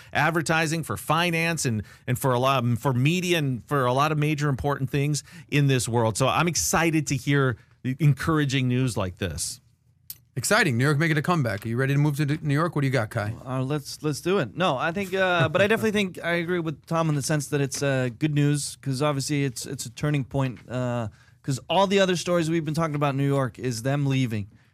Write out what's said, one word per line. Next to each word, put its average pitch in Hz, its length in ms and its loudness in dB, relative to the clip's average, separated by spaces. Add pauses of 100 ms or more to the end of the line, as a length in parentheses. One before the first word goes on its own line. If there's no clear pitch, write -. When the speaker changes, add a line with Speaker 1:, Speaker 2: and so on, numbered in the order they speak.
(120)
Speaker 1:
advertising, 160 720 0
for 101 140 -6
finance, 165 680 0
and, 110 200 -2 (220)
and 123 140 -2
for 131 140 2
a 120 60 2
lot, 131 260 2 (120)
for 139 140 0
media, 170 460 2
and 131 320 -2
for 139 160 2
a 123 80 4
lot 147 180 2
of 151 60 0
major 147 320 0
important 139 400 -2
things 143 340 -2 (260)
in 143 180 4
this 131 200 2
world. 113 300 2
So 131 100 2
I'm 147 220 2
excited 160 580 0
to 147 80 -2
hear 135 400 2 (440)
encouraging 143 680 2
news 123 300 0
like 92 200 -4
this. - 440 -6 (760)
Speaker 2:
Exciting. 175 420 2
New 123 80 2
York 147 120 2
making 156 200 2
a 156 40 0
comeback. 131 440 0
Are 113 40 -4
you 113 60 -2
ready 135 180 0
to 143 60 2
move 147 180 2
to 151 80 0
D-, 151 160 -2
New 147 120 -2
York? 156 220 0
What 147 60 0
do 135 60 0
you 127 60 0
got, 117 160 0
Kai? 107 240 -4 (120)
Speaker 3:
Uh, 131 160 -4
let's, 143 420 -6
let's 151 180 -4
do 190 160 0
it. 120 180 -4
No, 160 220 0
I 160 140 -2
think, 185 220 -6
uh, 180 360 2
but 180 120 0
I 208 60 4
definitely 220 240 2
think 190 320 -2
I 170 100 -2
agree 175 260 -2
with 160 260 -6
Tom 165 240 0
in 147 60 2
the 139 60 -2
sense 147 260 -2
that 147 120 -2
it's, 139 240 -2
uh, 131 260 0 (100)
good 156 140 0
news 143 480 0
'cause 135 200 -4
obviously 143 420 0
it's, 131 220 -6
it's - 200 -8
a 123 40 -12
turning 147 340 -2
point, 131 360 -4 (100)
uh, 120 400 -4 (340)
'cause 131 160 -4 (100)
all 190 180 4
the 196 120 4
other 185 160 4
stories 170 340 0
we've 165 140 0
been 151 100 -4
talking 156 220 -2
about 147 160 2
in 135 60 -2
New 139 100 0
York 135 320 0
is 113 240 -4
them 139 220 0
leaving. 120 420 0 (260)